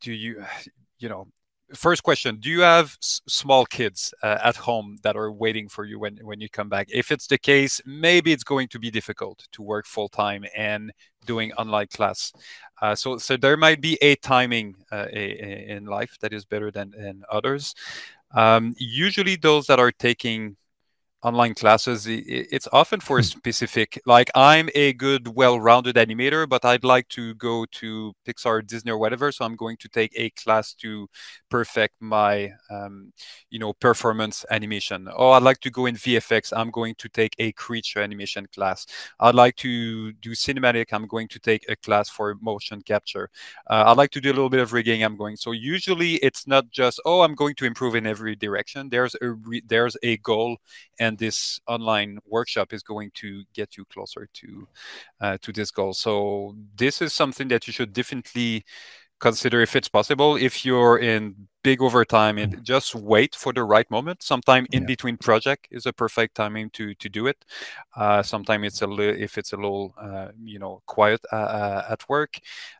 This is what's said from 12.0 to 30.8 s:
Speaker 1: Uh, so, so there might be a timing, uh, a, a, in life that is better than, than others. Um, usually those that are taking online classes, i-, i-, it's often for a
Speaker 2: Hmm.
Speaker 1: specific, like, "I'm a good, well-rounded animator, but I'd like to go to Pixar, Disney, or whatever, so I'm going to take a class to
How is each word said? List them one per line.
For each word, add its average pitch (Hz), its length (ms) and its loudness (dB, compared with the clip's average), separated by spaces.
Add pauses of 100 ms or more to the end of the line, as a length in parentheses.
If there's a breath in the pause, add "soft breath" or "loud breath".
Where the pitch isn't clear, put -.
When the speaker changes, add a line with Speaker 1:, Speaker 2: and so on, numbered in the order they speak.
Speaker 1:
Uh, 104 120 0
so, 127 240 -6
so 131 180 -2
there 135 200 4
might 160 240 4
be 156 220 -2
a 143 140 6
timing, 120 580 0 (180)
uh, 104 200 -6
a, 104 120 -8 (180)
a, 104 340 -14
in 101 100 -16
life 104 340 -8
that 107 120 -6
is 104 120 -12
better 104 260 -6
than, 101 200 -10
than 101 400 -14
others. 131 440 -4 (600 loud breath)
Um, 113 420 6
usually 180 600 -2
those 151 320 4
that 131 120 6
are 123 120 6
taking 113 640 -2 (680)
online 120 300 2
classes, 110 560 4
i-, 113 40 -4
i-, 123 380 -6
it's 135 220 -4
often 160 260 4
for 139 200 0
a 117 40 4
Speaker 2:
Hmm. - 0 -
Speaker 1:
specific, - 840 -4
like, 120 280 8
"I'm 156 400 6
a 143 200 2
good, 127 340 -2
well-rounded 123 680 4
animator, 127 520 0
but 127 160 0
I'd 123 180 4
like 127 260 4
to 113 260 -10
go 117 380 -4
to 110 420 -12 (120)
Pixar, 110 400 -2
Disney, 113 240 -10
or 110 60 -2
whatever, 120 340 -2
so 131 140 -6
I'm 113 100 -6
going 113 240 -10
to - 120 -20
take 110 260 0
a 113 140 -4
class 110 460 -2
to 107 340 -12 (400 loud breath)